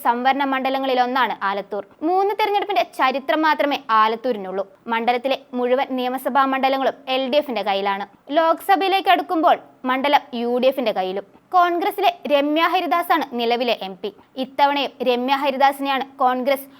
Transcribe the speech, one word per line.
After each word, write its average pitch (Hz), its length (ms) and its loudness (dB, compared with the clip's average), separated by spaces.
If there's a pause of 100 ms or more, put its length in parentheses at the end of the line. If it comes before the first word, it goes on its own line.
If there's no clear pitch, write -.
സംവരണ 262 380 2 (100)
മണ്ഡലങ്ങളിലൊന്നാണ് 262 840 0 (160)
ആലത്തൂർ. 202 340 -6 (240)
മൂന്ന് 392 320 2
തിരഞ്ഞെടുപ്പിന്റെ 403 440 0 (140)
ചരിത്രം 277 500 0
മാത്രമേ 285 300 0 (240)
ആലത്തൂരിനുള്ളൂ. 214 600 -2 (280)
മണ്ഡലത്തിലെ 247 460 0 (200)
മുഴുവൻ 254 300 0 (100)
നിയമസഭാ 254 540 0
മണ്ഡലങ്ങളും 269 440 0 (200)
എൽ 262 160 -2
ഡി 294 80 4
എഫിന്റെ 233 300 -4
കയ്യിലാണ്. 196 360 -2 (320)
ലോക്സഭയിലേക്ക് 381 760 2
അടുക്കുമ്പോൾ 320 440 2 (320)
മണ്ഡലം 269 320 2 (180)
യു 240 120 -2 (100)
ഡി 262 80 4
എഫിന്റെ 254 260 -2
കയ്യിലും. 190 300 -6 (280)
കോൺഗ്രസിലെ 349 560 2 (220)
രമ്യ 294 300 2 (100)
ഹരിദാസാണ് 339 540 0 (120)
നിലവിലെ 233 360 0 (120)
എം 190 140 -10
പി. 208 100 -8 (320)
ഇത്തവണയും 277 500 0 (160)
രമ്യ 247 340 0
ഹരിദാസിനെയാണ് 277 600 0 (180)
കോൺഗ്രസ് 254 440 0 (120)